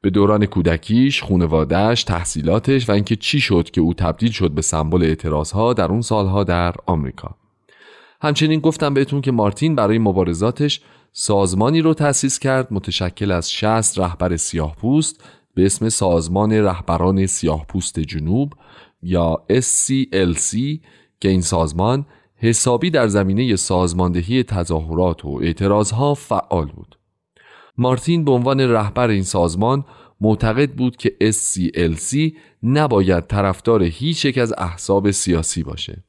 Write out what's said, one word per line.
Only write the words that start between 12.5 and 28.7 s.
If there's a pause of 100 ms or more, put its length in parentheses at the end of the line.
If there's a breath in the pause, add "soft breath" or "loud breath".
متشکل
از
شصت
رهبر
سیاه‌پوست (300 loud breath)
به
اسم
سازمان
رهبران
سیاه‌پوست
جنوب (500 loud breath)
یا
اس
سی
ال
سی (380 soft breath)
که
این
سازمان (300 soft breath)
حسابی
در
زمینه
سازماندهی
تظاهرات
و
اعتراضها
فعال
بود. (800 loud breath)
مارتین
به
عنوان
رهبر